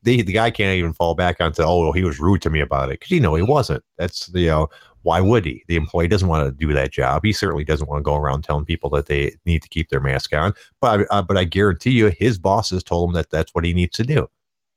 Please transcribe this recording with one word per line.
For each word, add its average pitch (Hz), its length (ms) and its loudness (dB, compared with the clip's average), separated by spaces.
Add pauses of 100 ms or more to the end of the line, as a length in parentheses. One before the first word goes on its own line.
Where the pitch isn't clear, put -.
the, 120 180 4
the 92 120 -2
guy 113 180 2
can't 95 260 0
even 82 160 0
fall 82 220 0
back 90 240 0
onto, 80 240 0
"Oh, 87 180 4
well, 78 120 2
he 92 100 0
was 71 160 -2
rude 90 240 2
to 78 60 -2
me 76 100 0
about 67 320 -2
it," - 100 -10
'cause, - 100 -20
you 175 80 2
know, 85 160 2
he 85 60 2
wasn't. 113 420 0 (140)
That's, 87 360 -6
you 87 140 2
know, 78 220 2 (340)
why 85 160 2
would 101 260 4
he? 64 220 -8
The 85 100 -2
employee 82 300 0
doesn't 90 200 2
wanna 78 240 0
do 73 220 -2
that 67 180 0
job. 67 320 -2
He 107 100 2
certainly 78 300 -2
doesn't 76 260 -2
wanna 73 140 -4
go 73 120 0
around 73 280 -2
telling 76 220 -4
people 80 260 -4
that 71 160 -2
they 71 280 -2 (100)
need 85 180 0
to - 60 -20
keep 80 200 -6
their 67 120 -2
mask 67 320 -2
on. 85 200 0 (260)
But 110 220 2
I, - 80 0
uh, 101 120 2
but 95 160 -2
I 90 80 2
guarantee 98 460 0
you, 113 160 4
his 101 300 0
bosses 95 460 0
told 87 260 0
him 87 60 -2
that 80 140 -2
that's 78 260 -4
what 85 80 0
he 85 100 0
needs 87 240 0
to 117 60 -2
do. 131 260 -2 (480)